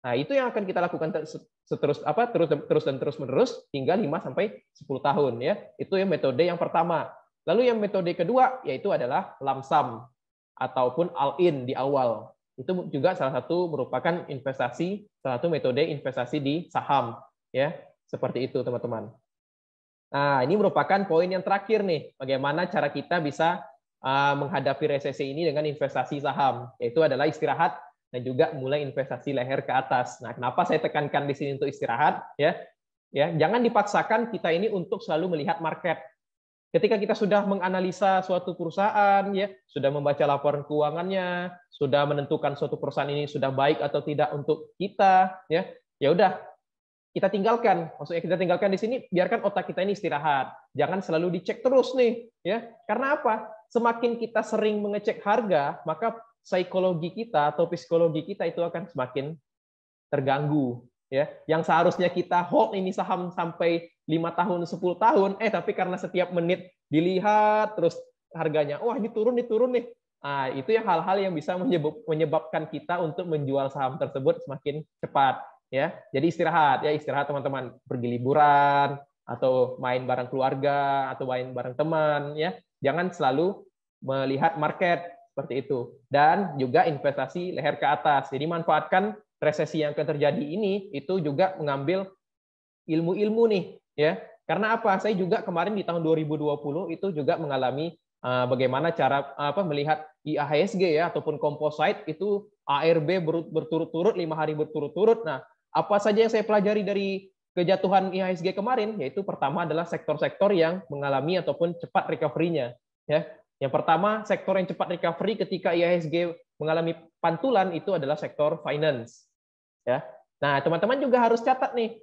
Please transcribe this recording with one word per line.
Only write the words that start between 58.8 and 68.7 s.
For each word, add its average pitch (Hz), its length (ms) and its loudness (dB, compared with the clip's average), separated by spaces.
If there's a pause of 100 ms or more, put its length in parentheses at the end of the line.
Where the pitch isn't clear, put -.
semakin 139 480 -6 (720)
terganggu, 139 720 0 (240)
ya. 139 240 0 (160)
Yang 160 240 2
seharusnya 170 400 4
kita 175 400 0
hold 220 240 4
ini 190 160 -2
saham 180 400 -4
sampai 170 640 -2 (100)
lima 165 300 0
tahun, 175 340 0
sepuluh 175 320 -2
tahun, 196 400 4
eh, 220 80 0
tapi 190 240 -2
karena 185 240 -2
setiap 180 380 -2
menit 175 340 0 (240)
dilihat 208 800 4
terus 165 240 0 (400)
harganya, 151 460 0